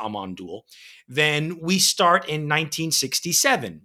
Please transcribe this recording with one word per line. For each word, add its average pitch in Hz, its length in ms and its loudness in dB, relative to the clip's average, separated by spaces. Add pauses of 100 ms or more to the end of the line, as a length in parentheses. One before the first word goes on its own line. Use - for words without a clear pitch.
Amon 101 340 -8
Düül, 92 280 -12 (440)
then 151 540 0
we 180 180 2
start - 500 4
in 151 200 -2
nineteen 160 420 -2
sixty-seven 143 960 0